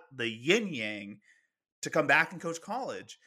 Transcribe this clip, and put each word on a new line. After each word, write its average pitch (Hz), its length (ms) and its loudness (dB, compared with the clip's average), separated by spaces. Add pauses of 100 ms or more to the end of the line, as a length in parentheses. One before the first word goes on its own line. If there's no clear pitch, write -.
(140)
the 120 140 -2
yin 165 440 2
yang 107 460 -6 (640)
to - 80 -6
come 151 160 2
back 151 260 4
and 170 80 -12
coach 165 200 -6
college. 165 640 -8